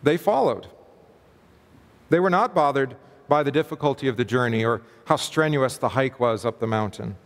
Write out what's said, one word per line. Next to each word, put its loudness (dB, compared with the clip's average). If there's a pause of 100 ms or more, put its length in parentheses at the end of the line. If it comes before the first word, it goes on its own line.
they 2
followed. 0 (1400)
They 4
were 2
not 2
bothered 0 (320)
by 2
the -2
difficulty -2
of -2
the 0
journey 0
or 0 (240)
how 2
strenuous 0
the -2
hike -2
was 0
up -4
the -4
mountain -4